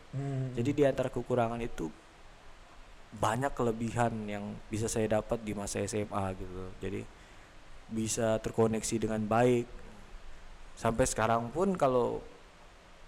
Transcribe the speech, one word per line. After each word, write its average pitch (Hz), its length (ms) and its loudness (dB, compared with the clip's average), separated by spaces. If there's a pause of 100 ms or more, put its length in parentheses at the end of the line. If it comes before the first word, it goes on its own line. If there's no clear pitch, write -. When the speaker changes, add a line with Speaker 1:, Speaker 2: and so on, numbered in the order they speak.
(140)
Speaker 1:
Hmm. 135 400 -2
Speaker 2:
Jadi 123 160 0
di 147 160 4
antara 131 240 2
kekurangan 120 480 0
itu 120 320 -4 (1300)
banyak 113 400 2
kelebihan 117 560 2 (160)
yang 104 160 -6 (240)
bisa 110 160 -2
saya 110 240 2
dapat 110 320 0
di 107 160 -6
masa 101 240 -4
S 101 160 -2
M 104 160 -4
A 98 240 0
gitu. 92 400 -8
Jadi 101 240 -6 (880)
bisa 110 480 2
terkoneksi 110 640 2
dengan 110 240 0
baik. 120 400 6 (1120)
Sampai 117 320 2
sekarang 117 400 2
pun 185 240 2
kalau 120 480 4 (880)